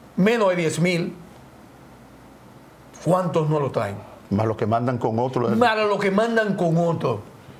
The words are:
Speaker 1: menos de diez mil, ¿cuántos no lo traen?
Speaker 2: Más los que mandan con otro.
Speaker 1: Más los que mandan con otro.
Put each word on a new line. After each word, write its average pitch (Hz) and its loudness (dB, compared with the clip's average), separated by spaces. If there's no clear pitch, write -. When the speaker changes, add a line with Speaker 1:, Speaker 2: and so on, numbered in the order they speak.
Speaker 1:
menos 208 4
de 180 2
diez 156 0
mil, 175 0
¿cuántos 165 0
no 156 0
lo 131 -2
traen? 104 -4
Speaker 2:
Más 104 0
los 110 -2
que - -2
mandan 120 0
con 117 -2
otro. 127 0
Speaker 1:
Más 220 2
los 208 0
que 202 0
mandan 220 0
con 165 0
otro. 160 -2